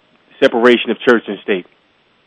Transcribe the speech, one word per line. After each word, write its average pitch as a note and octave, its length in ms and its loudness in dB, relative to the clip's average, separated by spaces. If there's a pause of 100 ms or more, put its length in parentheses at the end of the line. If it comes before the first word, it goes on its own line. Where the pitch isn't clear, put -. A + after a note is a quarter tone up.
(420)
separation A#2+ 480 2
of G#2+ 100 -8
church A#2 280 0
and G2+ 140 -10
state? F#2 240 -8 (600)